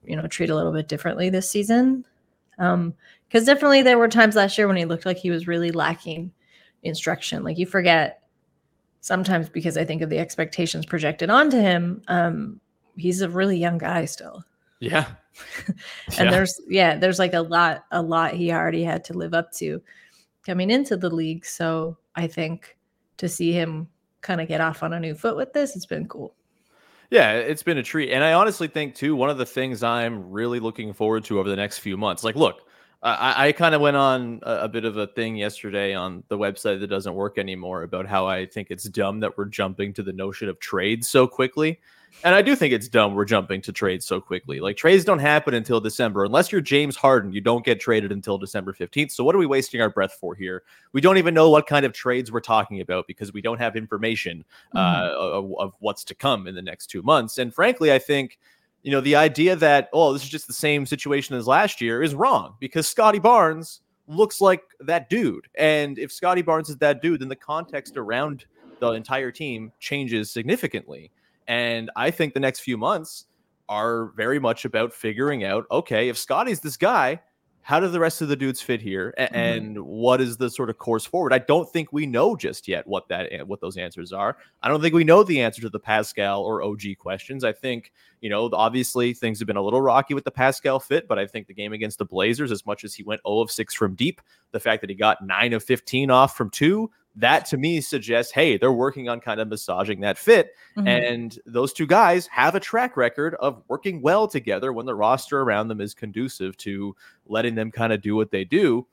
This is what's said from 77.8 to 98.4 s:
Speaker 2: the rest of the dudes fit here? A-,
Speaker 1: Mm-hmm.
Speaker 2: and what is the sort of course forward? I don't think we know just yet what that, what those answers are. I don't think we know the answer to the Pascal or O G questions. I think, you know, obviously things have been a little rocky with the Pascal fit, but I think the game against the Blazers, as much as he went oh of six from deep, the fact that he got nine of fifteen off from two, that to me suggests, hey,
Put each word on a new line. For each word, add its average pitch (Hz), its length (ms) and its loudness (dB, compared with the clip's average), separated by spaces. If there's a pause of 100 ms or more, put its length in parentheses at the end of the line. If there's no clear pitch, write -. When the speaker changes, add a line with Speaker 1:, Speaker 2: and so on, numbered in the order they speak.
Speaker 2:
the 175 120 -2
rest 165 220 0
of 156 60 -4
the 143 80 0
dudes 131 260 -4
fit 113 220 -4
here? 95 340 -6
A-, 131 60 0
Speaker 1:
Mm-hmm. 120 120 -4
Speaker 2:
and 113 440 -4
what 113 420 2
is 120 160 -2
the 123 140 -2
sort 120 180 -6
of 110 80 -8
course 113 280 -2
forward? 165 280 0
I 131 60 4
don't 156 280 2
think 160 240 -4
we 151 140 -4
know 143 300 2
just - 320 -8
yet 87 180 -4
what 92 240 -6
that, 87 380 -8
what 101 140 -10
those 92 160 -10
answers 87 360 -12
are. 101 240 -4 (240)
I - 60 -2
don't 151 120 2
think 160 140 0
we 165 100 6
know 170 200 10
the 165 180 2
answer 113 220 -2
to 110 60 -8
the 104 100 -8
Pascal 101 640 -2
or 104 180 -4
O 104 140 -4
G 101 180 -10
questions. 123 500 -10
I 113 80 0
think, 120 420 -8 (280)
you 110 80 -8
know, 107 240 0
obviously 120 600 0
things 110 240 -4
have 113 80 -6
been 101 100 -2
a 101 60 0
little 117 180 2
rocky 135 320 2
with 143 120 -6
the - 60 -6
Pascal 135 480 2
fit, - 280 -2
but 107 100 0
I 98 80 -2
think 101 220 -12
the 95 80 -20
game 104 180 -8
against 107 240 -8
the 101 80 -4
Blazers, 117 460 0
as 101 120 -6
much 104 200 -8
as 104 100 -14
he - 80 -18
went 107 240 -8
oh 107 160 2
of 110 80 0
six - 240 -6
from 95 220 0
deep, 160 260 -2 (300)
the 107 80 -6
fact 110 220 0
that 98 100 -10
he 95 40 -8
got 104 300 2
nine 104 280 0
of 110 100 -2
fifteen 131 480 0
off 131 260 6
from 110 140 -4
two, 208 400 2 (240)
that 120 320 4
to 147 100 -4
me 156 240 -2
suggests, 117 500 -2
hey, 143 240 4